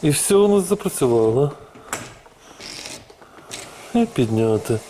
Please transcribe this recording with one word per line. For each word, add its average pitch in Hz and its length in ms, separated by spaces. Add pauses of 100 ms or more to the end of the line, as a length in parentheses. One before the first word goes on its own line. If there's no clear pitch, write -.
І 156 80
все - 240
у 202 220
нас 190 120
запрацювало. 131 840 (2500)
І 233 120
підняти. 110 720 (120)